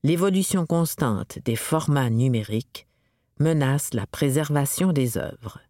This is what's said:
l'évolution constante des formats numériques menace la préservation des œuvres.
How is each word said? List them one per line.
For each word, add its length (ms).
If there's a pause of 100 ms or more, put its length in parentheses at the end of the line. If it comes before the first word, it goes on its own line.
l'évolution 600
constante 800
des 100
formats 540
numériques 760 (520)
menace 540
la 140
préservation 840
des 280
œuvres. 400 (100)